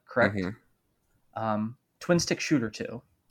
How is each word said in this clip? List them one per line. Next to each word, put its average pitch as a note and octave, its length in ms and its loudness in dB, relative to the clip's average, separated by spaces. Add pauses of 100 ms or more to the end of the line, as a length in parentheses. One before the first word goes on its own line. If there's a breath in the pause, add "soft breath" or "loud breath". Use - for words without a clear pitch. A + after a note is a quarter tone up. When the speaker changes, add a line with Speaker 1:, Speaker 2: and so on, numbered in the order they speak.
Speaker 1:
correct? G#2+ 300 2
Speaker 2:
Mm-hmm. - 1040 -10
Speaker 1:
Um, A2 360 -2 (200)
twin F3 220 2
stick - 200 -2
shooter A#2+ 280 2
too. - 320 -8 (300)